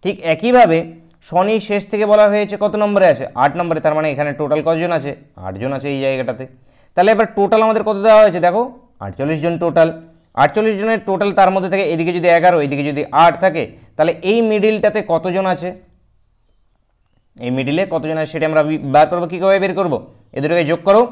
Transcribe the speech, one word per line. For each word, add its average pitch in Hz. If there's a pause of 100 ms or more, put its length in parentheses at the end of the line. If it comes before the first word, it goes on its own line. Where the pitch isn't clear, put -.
ঠিক 208 (180)
একইভাবে 208 (460)
শনি 196
শেষ 202
থেকে 214
বলা 214
হয়েছে 208
কত 208
নম্বরে 208
আছে? 135
আট 147
নম্বরে। 170
তার 151
মানে 156
এখানে 143
টোটাল 151
কতজন 165
আছে? 143 (200)
আটজন 95
আছে 135
এই 139
জায়গাটাতে। 131 (480)
তাহলে 190
এবার 220 (100)
টোটাল 208
আমাদের 220
কত 214
দেওয়া 214
হয়েছে? 185
দেখো, 208 (200)
আটচল্লিশ 139
জন 170
টোটাল। 165 (320)
আটচল্লিশ 202
জনের 220
টোটাল, 196
তার 190
মধ্যে 190
থেকে 196
এদিকে 165
যদি 175
এগারো, 170
এদিকে 143
যদি 143
আট 165
থাকে, 165 (240)
তাহলে 165
এই 214
মিডিলটাতে 214
কতজন 175
আছে? 180 (1600)
এই 123
মিডিলে 139
কতজন 156
আছে 156
সেটা 160
আমরা 156
বি-, 151
বার 143
করবো। 175
কীভাবে 185
বের 190
করবো? 165 (360)
এ 139
দুটোকে 160
যোগ 165
করো 196 (100)